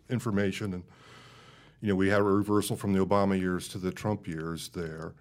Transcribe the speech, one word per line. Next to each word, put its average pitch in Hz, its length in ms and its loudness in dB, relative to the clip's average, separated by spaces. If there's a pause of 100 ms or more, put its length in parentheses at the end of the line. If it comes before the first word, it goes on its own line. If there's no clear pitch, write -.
(100)
information, 101 640 -2
and, 90 80 -10 (1000)
you 110 60 -2
know, 101 60 4
we 95 140 4
have 101 120 6
a 101 120 4
reversal 104 440 2
from 101 180 -2
the 95 100 4
Obama 98 340 2
years 90 300 -4
to - 100 -10
the 90 120 -4
Trump 104 360 -6
years 80 440 -8
there, 80 500 -10